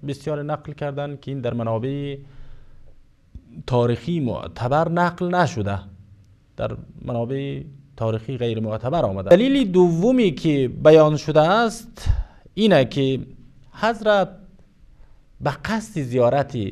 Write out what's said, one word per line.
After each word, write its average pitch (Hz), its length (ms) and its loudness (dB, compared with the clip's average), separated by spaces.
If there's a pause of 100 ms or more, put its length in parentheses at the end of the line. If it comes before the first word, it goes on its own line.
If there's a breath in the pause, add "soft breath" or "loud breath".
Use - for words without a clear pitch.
بسیار 147 360 -6
نقل 151 300 -8
کردن 143 440 -6
که 135 140 -12
این 139 100 -6
در 117 140 -4
منابع 131 640 -4 (1500 soft breath)
تاریخی 123 540 0
معتبر 123 680 -2
نقل 175 460 0
نشده، 101 440 0 (800)
در 113 200 -6 (260)
منابع 139 600 -6 (340)
تاریخی 113 400 -4
غیر 117 240 -2
معتبر 110 440 -2
آمده. 98 260 0
دلیل 240 420 4
دومی 185 580 4
که 139 400 0 (140)
بیان 151 320 8
شده 151 240 2
است 202 680 0 (460 loud breath)
اینه 185 300 6
که 135 360 -2 (520)
حضرت 208 560 0 (1120)
به 139 100 -2
قصد 208 500 -6
زیارت 127 560 2 (160)